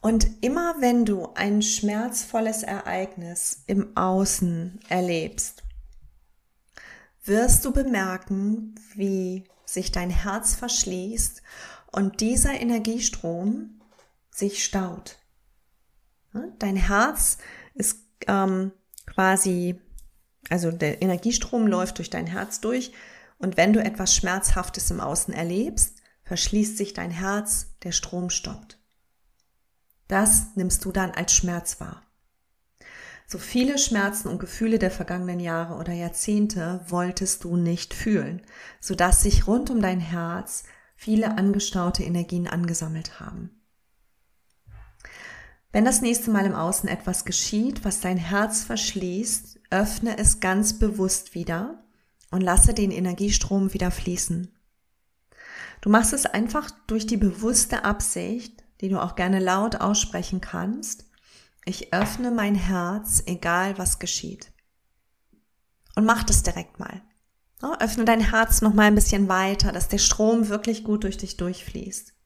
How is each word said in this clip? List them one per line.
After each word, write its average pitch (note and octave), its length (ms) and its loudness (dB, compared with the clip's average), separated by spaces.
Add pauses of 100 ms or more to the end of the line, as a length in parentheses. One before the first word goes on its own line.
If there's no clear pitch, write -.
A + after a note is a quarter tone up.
Und A3 380 2
immer E4+ 380 0
wenn A#3+ 220 6
du G3 300 -2
ein G3+ 300 2
schmerzvolles A3 960 -2
Ereignis F#3 1040 -6
im G3 320 0
Außen F3+ 880 0
erlebst, F3 760 -2 (1600)
wirst A3 420 6
du C4+ 60 -2
bemerken, G#3 1040 -2 (180)
wie F#3+ 520 -4 (200)
sich - 260 -6
dein F3+ 200 -2
Herz G3+ 420 -2
verschließt G#3 880 -4 (500)
und G3 300 0
dieser B3+ 320 2
Energiestrom A3+ 1300 -2 (480)
sich G3+ 340 -4
staut. F#3 540 -6 (1160)
Ne? D4 260 -10
Dein G3 160 -2
Herz G3+ 640 2 (340)
ist, - 240 -2 (300)
ähm, F#3+ 460 0 (340)
quasi, F#3+ 720 2 (680)
also E3+ 180 0
der E3 320 -2
Energiestrom A3 640 0
läuft G#3+ 320 2
durch E3+ 140 -8
dein E3+ 160 -4
Herz G3 340 -8
durch B3 320 -4 (460)
und - 180 -2
wenn F#3+ 160 6
du A3 100 6
etwas F#3+ 300 0
Schmerzhaftes - 800 2
im F3 80 -4
Außen E3 340 -2
erlebst, F#3+ 640 0 (300)
verschließt G#3 520 0
sich G3+ 160 -4
dein F3 160 -8
Herz, G3 720 -4
der F3 100 -8
Strom F3+ 380 -4
stoppt. - 480 -8 (1300)
Das G#3 480 2
nimmst F#3 300 0
du F#3+ 60 -4
dann F#3 200 0
als - 220 -2
Schmerz F3 460 0
wahr. - 240 -14 (1200)
So F#3 120 -10
viele C4+ 400 0
Schmerzen G#3 480 0
und F3 120 -4
Gefühle A3+ 380 0
der F#3 140 2
vergangenen F3+ 480 -6
Jahre E3+ 360 -4
oder F3 180 -6
Jahrzehnte F3+ 920 -2
wolltest F3+ 560 -2
du F3 140 0
nicht E3+ 380 0
fühlen, F3+ 480 -2 (360)
sodass F3+ 440 2
sich - 240 6
rund A#3+ 240 2
um A#3 100 2
dein F#3 180 2
Herz E3+ 640 -6 (320)
viele A3 420 2
angestaute G3 680 2
Energien F3 440 -2
angesammelt D#3+ 720 -4
haben. - 420 -14 (2000)
Wenn G#3+ 140 4
das B3+ 160 4
nächste A#3 280 0
Mal G3+ 160 4
im F#3 80 2
Außen F3+ 340 -2
etwas - 380 -4
geschieht, - 580 -2
was F#3 160 -2
dein F#3 180 0
Herz G3+ 460 0
verschließt, G3+ 960 -4 (120)
öffne G#3+ 480 0
es G#3 200 4
ganz G#3 380 2
bewusst G#3 560 0
wieder F3 500 -6 (460)
und F#3 120 0
lasse F#3 340 6
den G3+ 160 2
Energiestrom G3 840 0
wieder F3+ 160 0
fließen. F3+ 640 -4 (1300)
Du - 80 0
machst A3 240 8
es C#4 140 0
einfach A#3 420 -2 (180)
durch A3 200 -2
die A3+ 100 0
bewusste G#3 640 2
Absicht, G#3 840 -2 (160)
die F#3+ 80 -2
du F#3+ 120 0
auch F#3 140 -4
gerne F#3+ 240 2
laut G3 380 0
aussprechen F#3 640 0
kannst. G3 640 -6 (600)
Ich - 280 -6
öffne G#3+ 380 0
mein G#3 240 2
Herz, F#3 720 0
egal F3+ 520 0
was F#3 220 -2
geschieht. - 520 -8 (1400)
Und G#3+ 100 4
mach A3+ 180 4
das - 200 4
direkt - 360 -4
mal. - 220 -12 (600)
Ja, C#4+ 180 -4
öffne A3 260 0
dein A3+ 140 6
Herz A3 420 4
noch G#3+ 120 6
mal G#3+ 100 8
ein G#3 120 10
bisschen G3+ 340 4
weiter, F#3+ 420 2
dass - 160 -2
der G3+ 100 0
Strom A3 520 4
wirklich G#3+ 340 -2
gut G#3+ 200 0
durch G3 140 -4
dich - 200 -10
durchfließt. - 760 -8 (120)